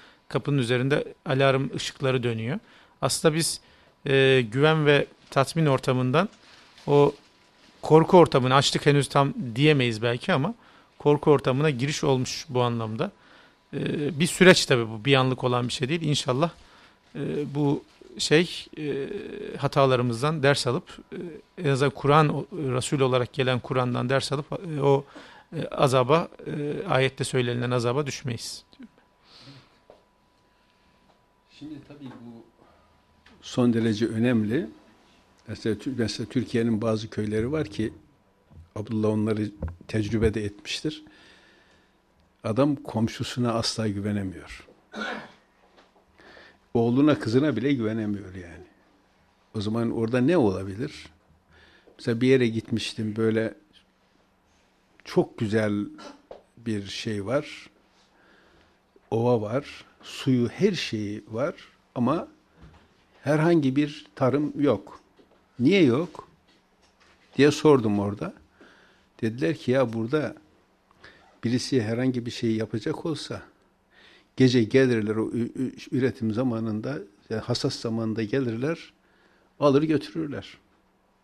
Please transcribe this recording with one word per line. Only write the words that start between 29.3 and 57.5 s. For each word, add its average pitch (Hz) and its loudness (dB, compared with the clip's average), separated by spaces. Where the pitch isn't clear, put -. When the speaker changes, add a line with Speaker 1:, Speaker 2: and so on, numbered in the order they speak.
Speaker 2:
Şimdi 151 -14
tabii 143 -20
bu 117 -18
son 123 2
derece 113 0
önemli. 117 0
Mesela 107 -4
Tür-, 131 -8
mesela 110 -2
Türkiye'nin 113 0
bazı 110 -2
köyleri 110 -2
var 156 -2
ki - -6
Abdullah 107 0
onları 107 0
tecrübe 107 0
de 107 -4
etmiştir. - -8
Adam 135 0
komşusuna 120 -4
asla 113 -2
güvenemiyor. 101 -6
Oğluna, 127 4
kızına 131 0
bile 131 0
güvenemiyor 107 -4
yani. 85 -16
O 110 -6
zaman 110 -2
orada 117 -2
ne 156 2
olabilir? 98 -2
Mesela 117 -2
bir 127 2
yere 127 6
gitmiştim, 110 -4
böyle 113 0
çok - -2
güzel 104 0
bir 107 -8
şey 101 -6
var. - -6